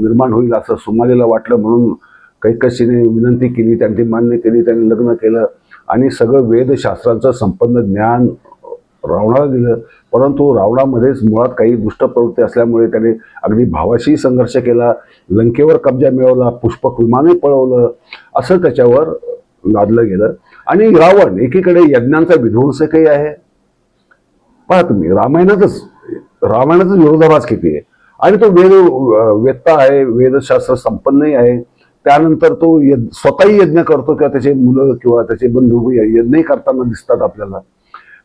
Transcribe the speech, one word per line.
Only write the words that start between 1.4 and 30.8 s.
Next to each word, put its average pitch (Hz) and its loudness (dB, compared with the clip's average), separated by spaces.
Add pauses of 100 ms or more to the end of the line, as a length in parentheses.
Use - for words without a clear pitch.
म्हणून 113 0 (480)
कैकसीने 120 -2
विनंती 120 0
केली, 117 -2
त्यांनी 110 -2
मान्य 117 -2
केली, 117 0
त्यांनी 113 0
लग्न 117 -2
केलं 113 -2 (420)
आणि 127 0
सगळं 120 0
वेदशास्त्रांचं 120 -2
संपन्न 120 -2
ज्ञान 110 -2 (760)
रावणाला 120 -2
दिलं. 120 -2 (360)
परंतु 139 0
रावणामध्येच 123 0
मुळात 110 0
काही 120 0
दुष्ट 107 -6
प्रवृत्ती 120 -2
असल्यामुळे 117 0
त्याने 113 -2 (260)
अगदी 110 0
भावाशी 117 -2
संघर्ष 127 -2
केला, 120 0 (380)
लंकेवर 120 2
कब्जा 135 0
मिळवला, 127 0
पुष्पक 120 -6
विमानही 131 2
पळवलं, 127 0 (440)
असं 160 0
त्याच्यावर 135 2 (560)
लादलं 107 0
गेलं. 101 -2 (340)
आणि 208 2
रावण 170 4
एकीकडे 175 0
यज्ञांचा 151 2
विध्वंसकही 143 0
आहे. 151 0 (1400)
पहा 180 4
तुम्ही, 87 -2
रामायणातच, 160 0 (600)
रामायणातच 151 0
विरोधाभास 156 4
किती 85 -4
आहे. 73 -4 (380)
आणि 196 2
तो 220 4
वेद, 185 4 (440)
अ, 110 2
वेत्ता 131 0
आहे, 135 4
वेदशास्त्र 127 0
संपन्नही 139 -2